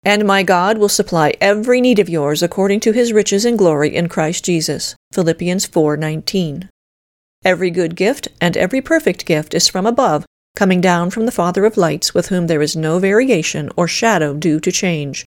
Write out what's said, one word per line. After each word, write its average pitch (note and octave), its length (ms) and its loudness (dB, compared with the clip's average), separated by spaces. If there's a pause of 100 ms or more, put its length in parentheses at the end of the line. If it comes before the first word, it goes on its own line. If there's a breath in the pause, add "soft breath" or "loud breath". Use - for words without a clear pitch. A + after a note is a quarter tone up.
"And G#3 200 2
my G3 180 2
God F#3+ 340 2
will G#3 120 2
supply E3 500 0
every G#3+ 400 2
need B3 200 4
of F3+ 100 0
yours D3+ 340 -2
according G3 380 0
to A3+ 100 2
his A#3 220 0
riches G3+ 320 2
in A#3+ 100 2
glory D#3 400 2
in E3+ 140 -2
Christ E3 340 -4
Jesus." D#3+ 520 -4 (160)
Philippians F3 540 -2
four D3+ 300 0
nineteen. D#3 720 -6 (760)
"Every F#3 260 0
good E3+ 240 -2
gift G#3+ 320 -2 (140)
and E3+ 160 0
every C4 240 0
perfect D#4 440 -2
gift D#3 280 -2
is - 140 0
from F#3 180 -2
above, A3 400 0 (300)
coming F#3 260 2
down F3 280 2
from A3+ 160 -2
the B3 60 -2
Father F3+ 340 0
of A3 120 2
lights, D#3+ 360 0
with F3 140 0
whom F3+ 200 -2
there D#3 140 0
is D3+ 140 -2
no D#3+ 240 -2
variation G3 760 0
or F3 120 0
shadow D#3+ 460 0
due D#3 260 0
to F3+ 120 -2
change." D3+ 600 -4